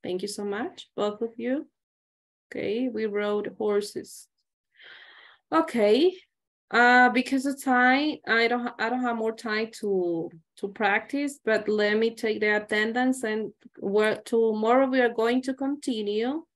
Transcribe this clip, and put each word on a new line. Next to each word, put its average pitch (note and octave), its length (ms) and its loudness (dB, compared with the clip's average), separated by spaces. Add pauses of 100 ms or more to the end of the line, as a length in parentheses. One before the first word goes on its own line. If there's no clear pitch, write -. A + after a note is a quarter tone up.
Thank F3+ 160 -4
you G3+ 60 -8
so G3+ 160 -8
much, G#3+ 500 -8
both G#3 260 -4
of A3+ 160 -4
you. B3+ 300 -4 (800)
Okay, A#3+ 420 -4
we A3 180 -4
rode G#3 520 -2
horses. - 680 -4 (1200)
Okay, C4 640 4 (560)
uh, B3 380 6
because B3+ 360 0
of C4+ 160 -4
time, C4 640 2
I A3+ 220 2
don't A#3+ 220 -2
ha-, - 100 -10
I A3 100 -2
don't B3 140 -2
have A#3 140 -2
more A3 180 -2
time A3 360 -4 (100)
to, F3 500 -2 (280)
to G3 100 -8
practice, A3 760 -2
but G#3+ 240 0
let G#3+ 300 2
me A3+ 160 0
take G#3+ 240 -4
the G#3+ 180 2
attendance A3+ 680 0
and G#3+ 260 -4 (300)
we're, G#3+ 400 0
tomorrow A3+ 680 2
we B3+ 140 2
are A#3 120 2
going A#3+ 300 0
to C4 120 -4
continue. C4 880 -4 (120)